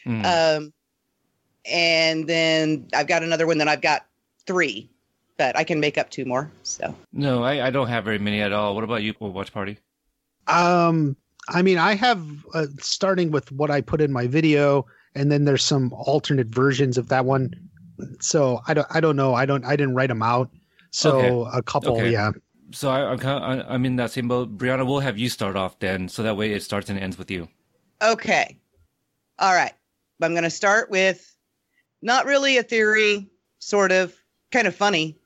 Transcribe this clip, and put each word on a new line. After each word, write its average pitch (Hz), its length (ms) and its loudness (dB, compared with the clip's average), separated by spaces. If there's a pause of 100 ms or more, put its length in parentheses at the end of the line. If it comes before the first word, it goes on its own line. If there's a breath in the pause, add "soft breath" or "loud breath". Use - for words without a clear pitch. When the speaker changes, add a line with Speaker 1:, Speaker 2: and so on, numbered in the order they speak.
Speaker 1:
Mm. 156 540 2
Speaker 2:
Um, 151 140 -12 (920)
and 160 640 0
then 160 680 0
I've 143 120 0
got 170 160 0
another 165 240 0
one 160 120 2
that 151 100 0
I've 151 120 0
got 151 260 0 (400)
three, 143 420 -2 (480)
but 127 200 0
I 160 80 0
can 160 160 -2
make 151 180 0
up - 120 -4
two 135 140 -8
more. 131 260 -4 (120)
So - 320 -10 (180)
Speaker 1:
No, 131 300 -2
I, 131 240 -2
I 131 40 0
don't 123 180 0
have 117 160 -4
very 107 140 -2
many 104 240 -2
at 101 100 -2
all. 104 220 0
What 110 100 -4
about 110 180 -4
you, 107 180 -4
Watch 98 320 -10
Party? 104 260 -8 (680)
Speaker 3:
Um, 170 720 2 (320)
I 175 140 0
mean, 185 160 4
I 196 160 2
have, 202 320 0 (280)
uh, 160 120 -2 (140)
starting 180 500 0
with 147 220 -2
what 147 180 -2
I 143 100 0
put 156 200 -2
in 143 120 2
my 123 140 -2
video, 143 600 4 (280 soft breath)
and 143 180 0
then 147 120 4
there's 139 200 2
some 131 300 0
alternate 139 540 0
versions 127 500 2
of 120 100 -4
that 131 160 2
one. 135 280 0 (680)
So 131 460 2
I 156 80 2
don't, 147 160 0
I 160 100 0
don't 160 160 2
know. 135 180 2
I 123 120 2
don't, 139 180 0
I 135 120 0
didn't 139 180 0
write 131 160 2
'em 110 120 -2
out. 123 280 0 (400 soft breath)
So 147 280 2
Speaker 1:
Okay. 123 400 2
Speaker 3:
a 117 40 -2
couple, 131 340 0
Speaker 1:
Okay. 113 160 2
Speaker 3:
yeah. 104 200 0 (380)
Speaker 1:
So 143 200 -4
I, 131 220 0
I'm 127 60 -4
kinda, 135 160 -4 (320)
I, - 80 -8
I'm 127 120 0
in 127 100 -2
that 120 140 -2
same 120 180 -4
boat. 123 280 -2
Brianna, 131 300 0
we'll 139 140 0
have 127 180 -2
you 120 100 -2
start 98 280 -4
off 92 240 -4
then, 92 280 -4
so - 140 -8
that 110 140 -2
way 107 160 -2
it 101 100 -6
starts 101 280 -6
and 98 80 -4
ends 92 200 -8
with 92 120 -12
you. 87 180 -8 (540)
Speaker 2:
Okay. 220 560 0 (800)
All 190 160 2
right. 151 180 0 (500)
I'm 165 120 0
gonna 165 160 0
start 208 400 0
with 190 440 0 (680)
not 240 240 0
really 277 320 2
a 233 40 0
theory, 214 640 2 (320)
sort 196 320 2
of, 185 240 2 (380)
kind 240 140 2
of 175 100 -2
funny, 160 500 0